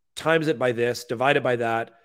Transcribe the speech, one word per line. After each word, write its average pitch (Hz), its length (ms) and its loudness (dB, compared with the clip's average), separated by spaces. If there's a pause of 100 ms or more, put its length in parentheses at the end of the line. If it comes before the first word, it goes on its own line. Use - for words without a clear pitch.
(180)
times 160 320 2
it 131 100 -2
by 127 140 2
this, 117 320 -2
divide 131 320 2
it 131 60 0
by 127 120 0
that, 113 380 -2 (120)